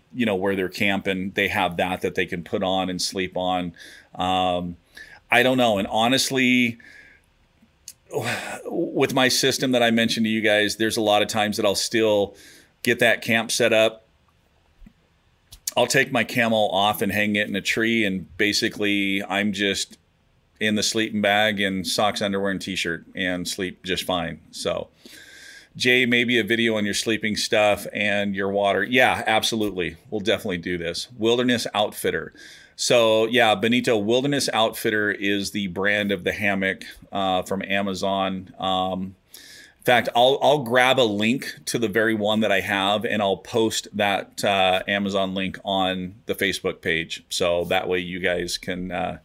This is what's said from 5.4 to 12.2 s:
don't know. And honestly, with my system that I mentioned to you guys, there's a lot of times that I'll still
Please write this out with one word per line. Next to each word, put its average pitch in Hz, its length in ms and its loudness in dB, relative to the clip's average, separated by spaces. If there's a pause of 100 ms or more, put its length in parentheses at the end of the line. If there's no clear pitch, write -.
don't 127 160 2
know. 113 200 4
And 101 100 -2
honestly, 123 920 2 (1900)
with 165 480 -2
my 131 160 4
system 131 440 0
that 120 100 2
I 117 80 4
mentioned 113 340 2
to 110 60 0
you 110 100 0
guys, 104 360 2
there's 110 200 0
a 117 60 0
lot 104 200 4
of 104 60 0
times 104 300 -2
that 107 80 2
I'll 98 80 2
still 104 600 2 (480)